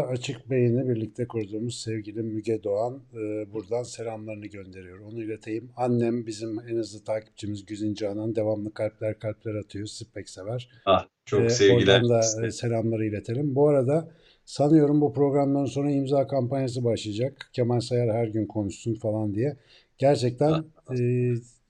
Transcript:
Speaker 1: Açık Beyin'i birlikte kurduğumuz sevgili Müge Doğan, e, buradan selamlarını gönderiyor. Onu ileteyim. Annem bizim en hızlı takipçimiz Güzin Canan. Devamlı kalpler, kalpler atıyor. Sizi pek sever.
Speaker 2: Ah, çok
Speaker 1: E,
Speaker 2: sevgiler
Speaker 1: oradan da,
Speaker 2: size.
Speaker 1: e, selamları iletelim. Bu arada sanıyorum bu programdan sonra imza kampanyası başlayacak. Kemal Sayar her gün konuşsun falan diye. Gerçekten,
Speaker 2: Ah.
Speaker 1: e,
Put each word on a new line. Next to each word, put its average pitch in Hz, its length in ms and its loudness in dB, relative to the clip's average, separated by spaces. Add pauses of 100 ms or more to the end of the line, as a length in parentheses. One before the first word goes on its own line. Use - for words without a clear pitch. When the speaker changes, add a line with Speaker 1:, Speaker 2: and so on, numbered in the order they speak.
Speaker 1:
Açık 127 440 -8
Beyin'i 127 380 4
birlikte 110 400 -2
kurduğumuz 110 520 -6
sevgili 110 420 -6
Müge 110 400 -4
Doğan, 113 380 -2 (140)
e, 107 380 -6
buradan 110 300 -4
selamlarını 110 640 -10
gönderiyor. 92 520 -16
Onu 110 240 -12
ileteyim. 110 540 -8
Annem 120 500 0
bizim 110 340 -8
en 117 160 -6
hızlı 104 280 -6
takipçimiz 104 640 -8
Güzin 107 280 -4
Canan. 107 420 -4
Devamlı 107 380 -2
kalpler, 107 440 -6
kalpler 107 360 -8
atıyor. 104 320 -8
Sizi - 260 -14
pek 98 160 -14
sever. 113 400 -10 (180)
Speaker 2:
Ah, 95 200 6 (180)
çok 104 160 2
Speaker 1:
E, 117 100 4
Speaker 2:
sevgiler 98 500 8
Speaker 1:
oradan 120 80 4
da, 117 140 4
Speaker 2:
size. 113 240 0
Speaker 1:
e, 110 40 -4
selamları 113 560 -2
iletelim. 120 480 -4
Bu 143 140 4
arada 147 400 2 (360)
sanıyorum 147 560 6
bu 147 120 4
programdan 139 520 2
sonra 143 260 -2
imza 139 360 2
kampanyası 127 580 -2
başlayacak. 110 680 -2
Kemal 120 280 0
Sayar 120 360 0
her 117 100 0
gün 107 200 -2
konuşsun 107 480 -4
falan 107 400 -2
diye. 139 220 -2 (420)
Gerçekten, 135 520 2
Speaker 2:
Ah. 160 480 -4
Speaker 1:
e, 123 360 2 (360)